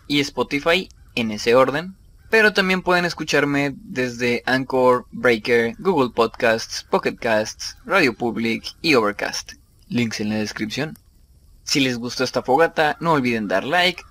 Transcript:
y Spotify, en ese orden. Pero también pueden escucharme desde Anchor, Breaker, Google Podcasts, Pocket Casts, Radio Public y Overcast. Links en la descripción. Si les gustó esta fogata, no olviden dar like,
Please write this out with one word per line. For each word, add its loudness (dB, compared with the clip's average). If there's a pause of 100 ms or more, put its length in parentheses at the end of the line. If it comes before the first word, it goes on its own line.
y 0
Spotify, -2 (280)
en -2
ese 0
orden. 2 (340)
Pero 4
también 2
pueden 2
escucharme 0
desde -4
Anchor, 2
Breaker, 2
Google 0
Podcasts, 0
Pocket -2
Casts, -4
Radio 2
Public -4 (160)
y 2
Overcast. -2 (360)
Links -4
en -4
la -2
descripción. -6 (680)
Si -2
les 0
gustó -6
esta -4
fogata, 2
no 0
olviden 0
dar 0
like, 0 (100)